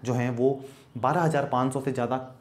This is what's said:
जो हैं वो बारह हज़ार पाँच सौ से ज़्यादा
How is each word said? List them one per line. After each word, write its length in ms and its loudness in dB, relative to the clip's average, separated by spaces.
जो 80 0
हैं 240 0
वो 220 2
बारह 240 2
हज़ार 300 2
पाँच 220 2
सौ 80 -2
से 100 -2
ज़्यादा 340 -2